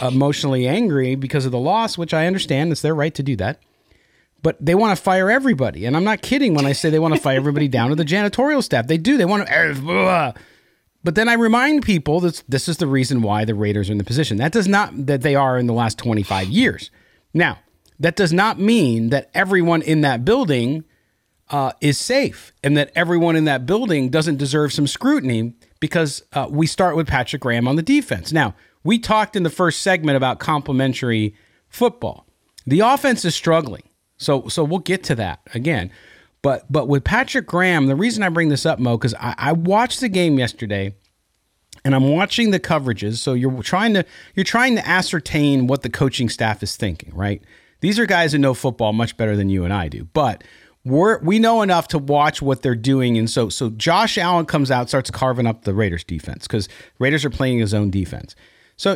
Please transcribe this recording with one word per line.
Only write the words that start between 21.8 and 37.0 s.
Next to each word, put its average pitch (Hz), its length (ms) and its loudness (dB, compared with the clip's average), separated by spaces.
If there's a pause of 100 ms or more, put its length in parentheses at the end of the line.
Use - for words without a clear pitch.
safe - 520 -2 (120)
and 143 120 2
that 143 200 0
everyone 170 400 2
in 160 100 2
that 131 220 -2
building 175 420 0
doesn't 156 280 0
deserve 143 360 0
some 147 140 0
scrutiny 131 680 -2 (260)
because, 156 440 -2 (100)
uh, 135 160 -4
we 151 160 0
start 175 300 0
with 160 100 0
Patrick 139 380 -2
Graham 117 240 0
on 139 80 2
the 165 80 0
defense. 160 500 -2
Now, 139 220 0 (280)
we 202 140 2
talked 214 380 0
in 190 80 0
the 156 80 0
first 175 320 0
segment 156 340 2
about 127 220 0
complimentary 131 960 0 (340)
football. - 560 -4 (400)
The 139 140 4
offense 262 460 2
is 165 100 -2
struggling. 160 480 0 (340)
So, 135 300 -2
so 160 160 -4
we'll 165 160 -2
get 185 240 -4
to 143 120 -2
that 95 260 -6 (120)
again. 117 380 -4 (500)
But, 135 300 -2
but 135 160 0
with 143 160 0